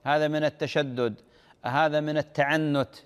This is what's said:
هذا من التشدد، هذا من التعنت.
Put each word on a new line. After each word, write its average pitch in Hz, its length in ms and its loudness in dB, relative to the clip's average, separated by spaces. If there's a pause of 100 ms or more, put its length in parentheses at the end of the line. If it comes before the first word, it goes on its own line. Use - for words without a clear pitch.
هذا 151 240 2
من 151 160 -2
التشدد، 131 760 -2 (440)
هذا 147 340 2
من 151 180 -2
التعنت. 143 720 0 (160)